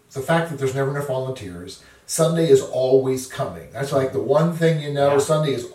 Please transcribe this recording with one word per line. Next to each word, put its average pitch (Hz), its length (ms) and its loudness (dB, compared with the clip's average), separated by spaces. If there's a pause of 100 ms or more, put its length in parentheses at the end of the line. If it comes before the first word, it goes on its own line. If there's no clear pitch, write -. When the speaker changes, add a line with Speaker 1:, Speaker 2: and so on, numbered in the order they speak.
(140)
Speaker 1:
the 139 80 -6
fact 165 280 0
that 139 80 -8
there's 131 160 -2
never 139 160 -2
enough 143 180 -4
volunteers, 117 760 -10 (240)
Sunday 165 420 2
is 135 120 8
always 131 680 2
coming. 90 440 -8
That's, 139 200 -6
like, 135 220 0
the 131 80 -2
one 156 320 2
thing 160 280 2
you 143 120 -6
know, 143 200 2
Speaker 2:
Yeah. 143 60 4
Speaker 1:
Sunday 151 340 2
is 120 220 -4